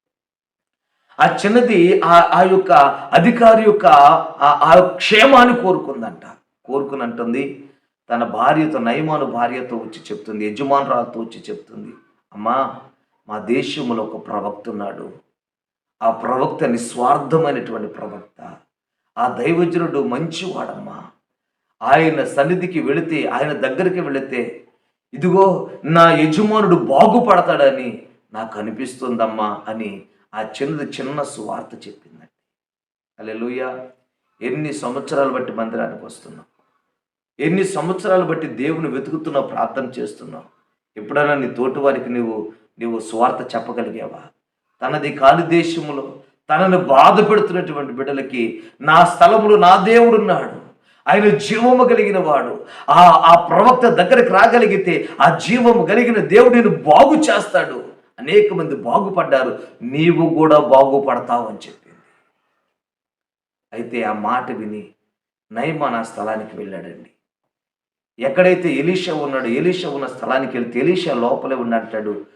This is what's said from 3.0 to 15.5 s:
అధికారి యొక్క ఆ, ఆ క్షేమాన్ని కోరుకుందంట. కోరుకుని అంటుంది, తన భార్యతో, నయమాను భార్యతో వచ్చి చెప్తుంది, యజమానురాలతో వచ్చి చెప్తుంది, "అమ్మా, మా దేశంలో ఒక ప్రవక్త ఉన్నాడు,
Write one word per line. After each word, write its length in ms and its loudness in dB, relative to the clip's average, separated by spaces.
అధికారి 500 6
యొక్క 240 4
ఆ, 600 6
ఆ 240 6
క్షేమాన్ని 760 4
కోరుకుందంట. 600 -4
కోరుకుని 380 -6
అంటుంది, 640 -8
తన 140 -4
భార్యతో, 540 -2
నయమాను 460 -4
భార్యతో 520 -6
వచ్చి 240 -14
చెప్తుంది, 340 -10
యజమానురాలతో 760 -4
వచ్చి 200 -14
చెప్తుంది, 420 -18
"అమ్మా, 400 -4
మా 100 -12
దేశంలో 680 -4
ఒక 220 -14
ప్రవక్త 440 -10
ఉన్నాడు, 400 -12